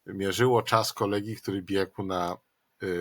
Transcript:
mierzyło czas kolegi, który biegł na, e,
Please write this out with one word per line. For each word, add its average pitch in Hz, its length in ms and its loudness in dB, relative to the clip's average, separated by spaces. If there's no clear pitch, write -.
mierzyło 98 560 2
czas 110 300 2
kolegi, 104 440 -2
który 98 260 -6
biegł 98 400 -2
na, 90 340 -2
e, 98 60 -6